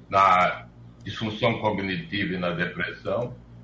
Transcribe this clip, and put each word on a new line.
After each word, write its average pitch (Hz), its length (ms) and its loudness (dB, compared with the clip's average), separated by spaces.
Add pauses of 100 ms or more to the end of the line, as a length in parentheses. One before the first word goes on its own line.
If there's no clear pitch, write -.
na 92 560 4 (400)
disfunção 110 560 -2
cognitiva 95 720 -2
e 92 40 -4
na 90 120 -2
depressão. 87 840 -4 (300)